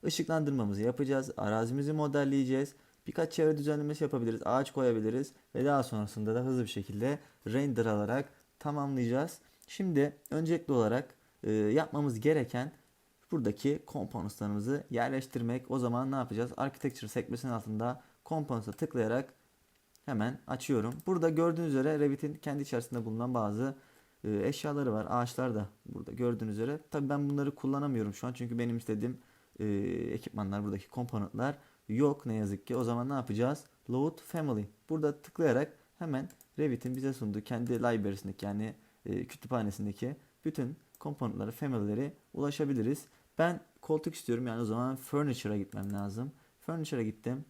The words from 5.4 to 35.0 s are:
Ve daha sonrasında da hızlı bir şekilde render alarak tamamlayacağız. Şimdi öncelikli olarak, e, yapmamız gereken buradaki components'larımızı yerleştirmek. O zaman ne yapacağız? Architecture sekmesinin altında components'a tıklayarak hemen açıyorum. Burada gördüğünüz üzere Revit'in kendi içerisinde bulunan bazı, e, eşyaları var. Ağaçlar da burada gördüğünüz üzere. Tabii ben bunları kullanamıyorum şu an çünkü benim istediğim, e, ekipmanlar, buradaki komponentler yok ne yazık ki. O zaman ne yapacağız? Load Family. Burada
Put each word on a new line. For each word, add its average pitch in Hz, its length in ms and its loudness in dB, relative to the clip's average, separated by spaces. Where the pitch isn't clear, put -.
Ve 127 100 2
daha 143 180 6
sonrasında 107 520 -2
da 120 80 2
hızlı 127 200 2
bir 104 40 -2
şekilde 104 520 -2
render 120 380 2
alarak 110 440 0
tamamlayacağız. 139 800 0
Şimdi 147 500 2
öncelikli 160 420 2
olarak, 120 420 4
e, 110 80 0
yapmamız 123 680 2
gereken 139 520 2
buradaki 139 560 0
components'larımızı 104 1000 -4
yerleştirmek. 127 840 -2
O 131 80 0
zaman 123 320 0
ne 139 40 -2
yapacağız? 120 420 -2
Architecture 135 500 -4
sekmesinin 123 440 -4
altında 110 500 -2
components'a 131 460 -2
tıklayarak 123 640 0
hemen 123 420 -2
açıyorum. 127 460 0
Burada 170 240 4
gördüğünüz 165 400 2
üzere 143 300 2
Revit'in 147 340 2
kendi 143 300 -4
içerisinde 120 420 -2
bulunan 117 280 -2
bazı, 117 420 0
e, 104 240 2
eşyaları 143 460 0
var. 107 160 0
Ağaçlar 120 460 0
da 101 140 -2
burada - 260 -10
gördüğünüz 110 420 0
üzere. 120 260 -2
Tabii 143 180 0
ben 143 200 2
bunları 143 260 0
kullanamıyorum 135 580 0
şu - 140 -6
an 127 60 -4
çünkü 120 260 -4
benim 120 180 0
istediğim, 117 400 -2
e, 107 60 -2
ekipmanlar, 101 500 -4
buradaki 101 260 -4
komponentler 120 680 -2
yok 135 360 2
ne 120 80 -2
yazık 101 340 -2
ki. 123 80 -2
O 123 80 0
zaman 120 260 0
ne 143 40 -2
yapacağız? 123 500 0
Load 139 320 0
Family. 135 440 -2
Burada 147 320 0